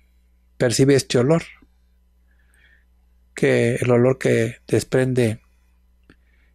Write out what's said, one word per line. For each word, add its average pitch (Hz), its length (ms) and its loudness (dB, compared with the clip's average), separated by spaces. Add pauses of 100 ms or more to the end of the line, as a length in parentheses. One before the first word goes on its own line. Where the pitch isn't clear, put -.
(560)
percibe 131 380 0
este 131 240 0
olor, 147 240 0 (1900)
que 123 400 0
el 123 160 -2
olor 123 260 2
que 117 500 -2
desprende 123 760 -2 (1120)